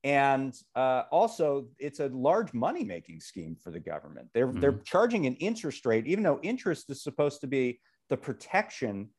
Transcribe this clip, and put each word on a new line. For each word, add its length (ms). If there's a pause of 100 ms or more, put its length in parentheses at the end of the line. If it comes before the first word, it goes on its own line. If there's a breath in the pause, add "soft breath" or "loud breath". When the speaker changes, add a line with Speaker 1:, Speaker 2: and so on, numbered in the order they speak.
Speaker 1:
And, 500 (200)
uh, 360
also, 560 (100)
it's 220
a 80
large 460
money-making 640
scheme 420
for 80
the 120
government. 520
They're, 180
they're 200
Speaker 2:
Mm-hmm. 120
Speaker 1:
charging 440
an 80
interest 500
rate, 220
even 160
though 180
interest 480
is 140
supposed 380
to 60
be 340 (280)
the 80
protection 1000